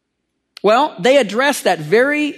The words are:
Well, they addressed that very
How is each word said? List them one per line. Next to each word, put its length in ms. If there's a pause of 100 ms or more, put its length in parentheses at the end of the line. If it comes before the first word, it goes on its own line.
(640)
Well, 360
they 180
addressed 480
that 140
very 580